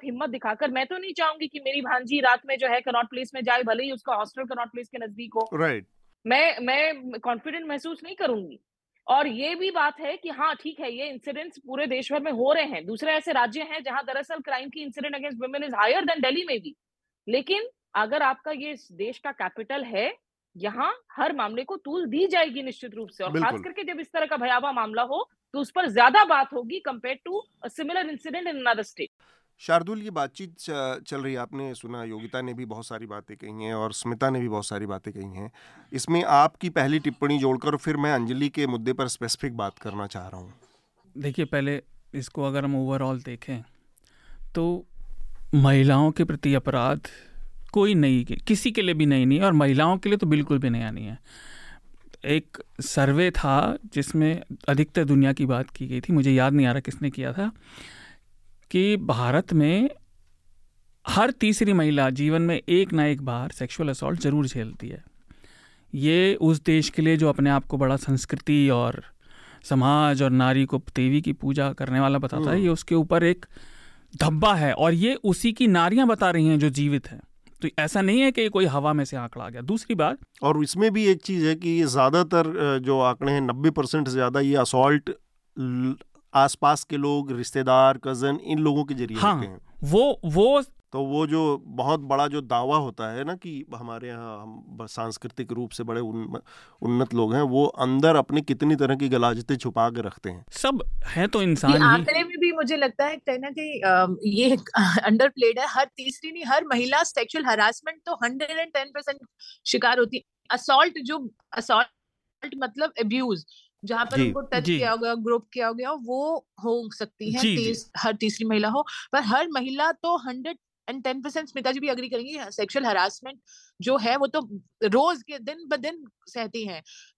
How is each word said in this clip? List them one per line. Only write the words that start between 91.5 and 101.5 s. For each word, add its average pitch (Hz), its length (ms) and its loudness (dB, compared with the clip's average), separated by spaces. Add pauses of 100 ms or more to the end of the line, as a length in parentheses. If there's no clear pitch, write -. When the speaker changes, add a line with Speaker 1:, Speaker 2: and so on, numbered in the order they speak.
Speaker 2:
बहुत 131 340 -2
बड़ा 139 280 0
जो 147 120 -4
दावा 127 360 0
होता 117 360 -4
है 131 120 -6
ना 165 100 -6
कि 156 300 -12 (100)
हमारे 117 340 -12
यहाँ 113 340 -14
हम 110 260 -18
ब-, 113 180 -14
सांस्कृतिक 113 680 -8
रूप 117 180 -8
से - 120 -10
बड़े 117 180 -4
उन्न-, 113 400 -6 (420)
उन्नत 120 320 0
लोग 113 200 2
हैं, 147 80 4
वो 139 240 4
अंदर 135 500 4
अपनी 147 260 2
कितनी 143 340 2
तरह 135 200 2
की 139 120 -2
गलाजतें 120 480 0
छुपा 117 340 0
के 117 120 -6
रखते 98 280 -10
हैं। 87 200 -14
Speaker 3:
सब 269 320 -2 (240)
हैं 185 220 0
तो 208 140 0
इंसान 156 280 2